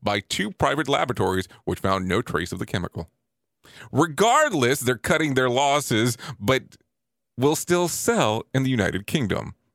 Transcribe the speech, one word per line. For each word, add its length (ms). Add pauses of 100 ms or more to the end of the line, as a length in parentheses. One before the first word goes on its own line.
by 160
two 320
private 360
laboratories, 600 (160)
which 160
found 280
no 140
trace 300
of 80
the 60
chemical. 440 (840)
Regardless, 880
they're 160
cutting 360
their 160
losses, 680 (220)
but 380 (600)
will 180
still 320
sell 560 (100)
in 100
the 60
United 380
Kingdom. 480 (200)